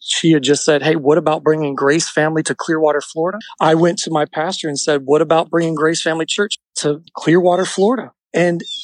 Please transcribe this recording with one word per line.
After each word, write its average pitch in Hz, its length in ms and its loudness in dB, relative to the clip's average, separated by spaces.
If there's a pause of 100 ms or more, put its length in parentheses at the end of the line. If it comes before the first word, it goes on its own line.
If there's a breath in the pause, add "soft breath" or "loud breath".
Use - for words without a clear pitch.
she - 320 0
had 147 100 4
just 139 220 2
said, 147 180 2
"Hey, 156 140 2
what 147 220 2
about 156 260 0
bringing 151 320 0
Grace 143 320 0
Family 160 360 0
to 131 120 -4
Clearwater, 156 460 0
Florida?" 175 360 -4 (220 loud breath)
I 160 160 4
went 170 240 2
to - 100 -6
my 151 140 0
pastor 165 420 -6
and 143 140 -6
said, 143 240 -2
"What 147 180 4
about 160 280 0
bringing 165 260 0
Grace 160 260 -2
Family 160 240 -2
Church - 300 -4 (200)
to 147 260 -2 (120)
Clearwater, 180 520 2
Florida?" 196 460 0 (200)
And 170 300 0 (200)